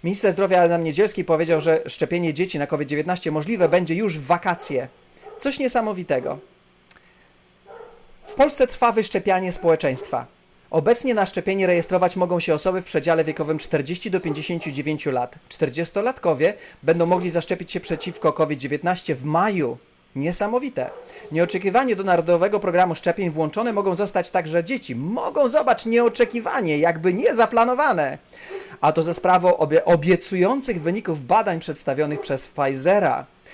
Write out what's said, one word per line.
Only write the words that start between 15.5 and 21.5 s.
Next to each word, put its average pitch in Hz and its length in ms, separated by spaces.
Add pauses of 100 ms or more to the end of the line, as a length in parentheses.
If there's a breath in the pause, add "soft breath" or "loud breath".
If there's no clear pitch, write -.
będą 170 240
mogli 180 240
zaszczepić 170 400
się 175 100
przeciwko 165 520
covid 151 260
dziewiętnaście 147 560
w 131 100
maju. 156 540 (380)
Niesamowite. 202 760 (420 loud breath)
Nieoczekiwanie 190 640